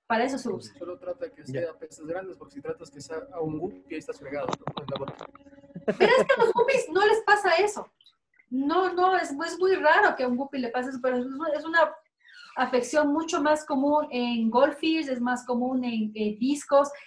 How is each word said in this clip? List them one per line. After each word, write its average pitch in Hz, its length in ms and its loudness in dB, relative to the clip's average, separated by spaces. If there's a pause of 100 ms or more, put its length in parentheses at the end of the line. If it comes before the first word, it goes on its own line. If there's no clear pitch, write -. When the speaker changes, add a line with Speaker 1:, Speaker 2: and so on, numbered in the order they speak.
Speaker 1:
Para 233 200 0
eso 269 120 -4
se - 120 -8
usa. - 280 -8
Speaker 2:
Solo 175 220 -12
trata 175 340 -10
que - 120 -20
Speaker 3:
Ya. 131 160 -6
Speaker 2:
sea 165 120 -6
peces 160 320 -18
grandes, 180 320 -8
porque 143 180 -20
si 139 60 -16
tratas 160 300 -12
que 143 100 -20
sea 160 160 -12 (160)
a 175 60 -10
un 156 180 -4
guppy, 175 380 -10
ahí - 40 -8
estás 156 200 -12
fregado, 139 280 -8
¿no? - 260 -8
Con 143 180 -12
la 139 80 -6
boca. 135 260 -12 (720)
Speaker 1:
Pero 415 220 6
es 427 80 4
que 539 120 4
a 480 40 4
los 440 100 4
guppies 494 380 2
no 370 160 2
les 440 160 2
pasa 403 320 4
eso. 392 360 0 (580)
No, 320 440 0
no, 370 240 2
es, 311 140 -4
es 330 260 -6
muy 370 180 4
raro 330 400 4
que 269 80 -4
a 247 40 -2
un 247 80 -2
guppy 269 240 -6
le 240 100 -4
pase 254 200 -4
eso, 262 120 -8
pero 254 160 0
es 247 80 -4
una, 269 280 -6
es 302 100 -6
una 320 320 2 (640)
afección 262 560 0
mucho 320 280 -2
más 302 240 2
común 294 460 0
en 240 380 0
goldfish, 294 580 4
es 254 140 -4
más 240 240 -2
común 254 400 0
en, 220 280 -2
en 214 240 -2
discos. 285 520 2 (180)